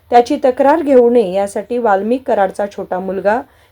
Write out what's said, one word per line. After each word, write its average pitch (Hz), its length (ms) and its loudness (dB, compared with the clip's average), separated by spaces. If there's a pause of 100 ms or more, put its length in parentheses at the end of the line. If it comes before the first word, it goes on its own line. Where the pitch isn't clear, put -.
(100)
त्याची 240 260 4
तक्रार 277 460 0
घेऊ 247 280 4
नये 226 220 2
यासाठी 202 460 -4
वाल्मिक 220 480 -2
कराडचा 190 400 -2
छोटा 185 320 -10
मुलगा 190 420 -4 (320)